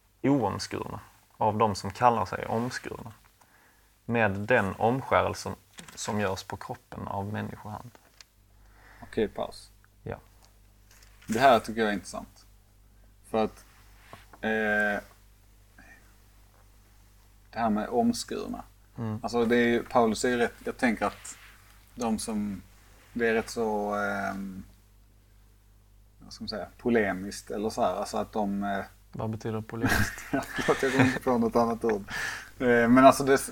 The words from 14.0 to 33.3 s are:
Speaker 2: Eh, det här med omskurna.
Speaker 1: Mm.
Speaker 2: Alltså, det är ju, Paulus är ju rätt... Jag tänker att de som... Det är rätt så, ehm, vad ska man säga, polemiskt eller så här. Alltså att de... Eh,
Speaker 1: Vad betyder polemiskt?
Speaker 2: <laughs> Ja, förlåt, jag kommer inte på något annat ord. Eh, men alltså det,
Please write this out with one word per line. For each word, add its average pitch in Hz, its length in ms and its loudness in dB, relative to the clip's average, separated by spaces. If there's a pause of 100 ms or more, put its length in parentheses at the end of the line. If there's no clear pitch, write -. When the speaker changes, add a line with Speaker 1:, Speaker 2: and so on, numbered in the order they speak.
Speaker 2:
Eh, 104 600 0 (2500)
det - 80 -12
här 113 120 0
med 104 180 -2
omskurna. 117 760 -2 (340)
Speaker 1:
Mm. 107 240 -6
Speaker 2:
Alltså, 117 220 0
det 117 120 4
är 120 120 4
ju, 117 140 2
Paulus 113 420 2
är 127 40 2
ju 123 80 0
rätt... 120 180 0 (100)
Jag 117 120 -6
tänker 107 300 0
att - 300 -8 (580)
de 113 240 -2
som... 104 440 -6 (500)
Det 117 160 0
är 113 60 2
rätt 113 160 -2
så, 104 440 -2
ehm, 98 720 -6 (1500)
vad - 140 -20
ska - 120 -16
man 107 40 -12
säga, 107 180 -8 (120)
polemiskt 101 720 0
eller 107 200 -4
så 120 120 -2
här. 92 120 2
Alltså 101 220 -6
att 110 160 -4
de... 101 320 -2
Eh, 98 200 -4 (280)
Speaker 1:
Vad 113 180 -6
betyder 110 300 -6
polemiskt? 110 640 -2
Speaker 2:
<laughs> - 80 -16
Ja, 139 140 0
förlåt, - 360 0
jag 135 100 0
kommer 131 140 6
inte 127 140 0
på 123 180 2
något 117 180 2
annat 117 280 0
ord. 107 200 0 (540)
Eh, 120 300 4
men 127 100 8
alltså 135 260 10
det, 135 160 4 (120)